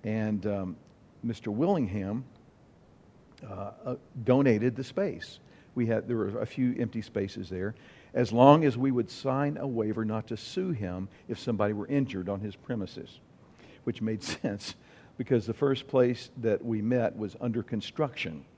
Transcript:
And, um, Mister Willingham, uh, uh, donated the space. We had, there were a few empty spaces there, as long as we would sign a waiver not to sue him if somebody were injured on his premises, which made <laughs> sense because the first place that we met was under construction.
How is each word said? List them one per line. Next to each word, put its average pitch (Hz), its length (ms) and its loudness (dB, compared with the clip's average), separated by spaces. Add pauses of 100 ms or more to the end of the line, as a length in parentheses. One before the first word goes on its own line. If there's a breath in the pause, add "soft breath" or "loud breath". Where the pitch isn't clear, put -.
And, 107 440 -2
um, 95 280 -2 (460)
Mister 117 300 -4
Willingham, 113 720 0 (1200)
uh, 98 240 -10 (140)
uh, 127 100 -4 (280)
donated 123 520 4
the 131 80 -6
space. - 560 -4 (360 loud breath)
We 123 100 2
had, 113 220 0
there 120 100 0
were 104 240 -2
a 110 40 -2
few 123 340 0
empty 113 220 -4
spaces 98 480 -6
there, 95 260 -4 (380 loud breath)
as 113 180 2
long 143 340 10
as 120 120 4
we 131 140 2
would 120 180 0
sign 139 480 -2
a 139 100 -6
waiver 110 380 0
not 110 220 -2
to 110 100 -6
sue 185 340 -4
him 95 360 -4 (200 loud breath)
if 117 120 -6
somebody 104 340 0
were 104 140 -6
injured 101 420 0
on 98 100 -2
his 101 160 -8
premises, - 640 -8 (640 loud breath)
which - 180 -4
made 110 220 -2
<laughs> - 180 -6
sense - 340 -6 (420 loud breath)
because 120 280 2
the 113 80 -2
first 135 340 0
place 123 500 2
that 113 260 2
we 110 180 0
met 117 360 2
was 104 240 -6
under 117 200 0
construction. 101 840 -4 (120)